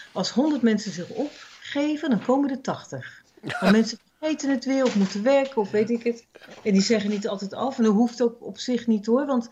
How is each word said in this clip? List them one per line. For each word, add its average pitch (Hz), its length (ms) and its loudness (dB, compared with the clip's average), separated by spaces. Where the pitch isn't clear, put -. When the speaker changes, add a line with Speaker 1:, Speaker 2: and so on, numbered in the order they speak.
Speaker 1:
als 190 200 -4
honderd 285 300 2
mensen 214 300 2
zich 165 180 -10
opgeven, - 1000 -6
dan 208 120 2
komen 277 280 0
er 269 120 -6
tachtig. - 640 -10
Speaker 2:
<laughs> - 180 -8
Speaker 1:
Want 190 120 4
mensen 220 260 4
vergeten 302 300 -2
het 254 160 -2
weer 269 180 2
of 226 120 0
moeten 202 280 0
werken 269 380 2
of 196 100 -4
weet 214 180 0
ik 233 140 -2
het. 233 220 -4
En 214 100 2
die 196 80 6
zeggen 202 280 0
niet 208 180 -2
altijd 196 260 -6
af. - 240 -4
En 233 60 2
dat 214 100 6
hoeft 233 280 2
ook 233 240 0
op 190 140 -12
zich 240 280 -2
niet 214 180 0
hoor, 247 200 2
want 254 260 -2